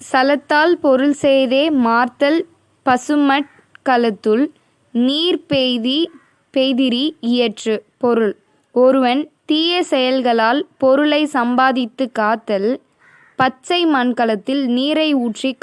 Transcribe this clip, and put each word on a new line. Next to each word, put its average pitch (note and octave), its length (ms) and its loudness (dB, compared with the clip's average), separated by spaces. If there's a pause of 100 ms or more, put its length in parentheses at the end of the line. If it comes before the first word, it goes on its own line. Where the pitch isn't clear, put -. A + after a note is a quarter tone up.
(120)
சலத்தால் C#4+ 600 2
பொருள் C#4+ 420 2
செய்தே C4+ 560 2
மார்த்தல் B3+ 760 0 (400)
பசுமட் C#4+ 640 0 (360)
கலத்துள் A#3 600 0 (460)
நீர் D4 580 -2
பெய்தி-, C4 600 -2 (420)
பெய்திரி C4 680 0
இயற்று. A3+ 680 -2 (120)
பொருள். A3+ 400 0 (340)
ஒருவன் C4 580 2 (160)
தீய E4+ 380 0
செயல்களால் B3+ 840 0 (100)
பொருளை D4 480 2
சம்பாதித்து B3+ 840 -2
காத்தல் G#3+ 720 -2 (540)
பச்சை E4+ 500 -2
மண்கலத்தில் B3 840 -2
நீரை D4 460 0
ஊற்றி B3 500 -4